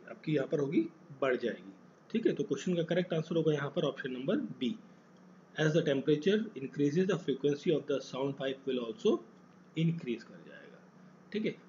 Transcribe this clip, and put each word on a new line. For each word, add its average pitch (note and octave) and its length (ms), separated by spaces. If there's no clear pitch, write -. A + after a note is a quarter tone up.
आपकी - 240
यहाँ C3+ 120
पर D#3 120
होगी, D3 280
बढ़ B2+ 160
जाएगी, G2 360
ठीक A#3 140
है। F#3+ 60
तो D#3 120
क्वेश्चन F3 300
का E3+ 80
करेक्ट F3 320
answer E3 220
होगा D#3 160
यहाँ C#3+ 240
पर F3 60
ऑप्शन C3+ 280
number C3 260
बी, A#2+ 380
as D3+ 120
the E3 100
temperature D3 560
increases C#3+ 480
the F#3 120
frequency C#3+ 520
of C#3+ 160
the C#3+ 160
sound C#3 340
pipe C3+ 320
will B2+ 100
also A#2 320
increase D#3+ 440
कर F2+ 160
जाएगा। C#2+ 120
ठीक G#3+ 140
है, D#3 80